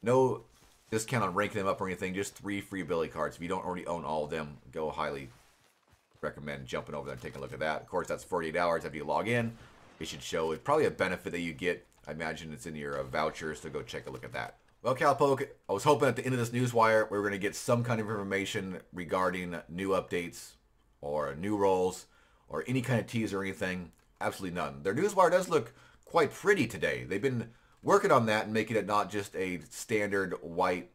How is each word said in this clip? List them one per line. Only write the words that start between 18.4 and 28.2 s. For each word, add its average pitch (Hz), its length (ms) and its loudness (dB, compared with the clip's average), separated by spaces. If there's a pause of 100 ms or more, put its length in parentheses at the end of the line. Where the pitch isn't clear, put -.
regarding 90 640 0 (120)
new 92 200 -4
updates 87 640 -2 (480)
or 73 340 -2
new 98 220 -2
roles 92 500 4 (420)
or - 200 -4
any 131 120 2
kind 120 200 2
of 95 80 -6
tease 107 260 -2
or 95 80 0
anything. 92 480 -4 (300)
Absolutely 95 340 -4
none. 71 300 -4
Their 98 100 2
news 190 220 0
wire 180 140 8
does 180 180 4
look 147 240 0 (320)
quite 147 280 4
pretty 190 360 4
today. 73 340 -2
They've 85 180 -2
been 123 300 -2 (320)
working 190 300 6
on 120 140 6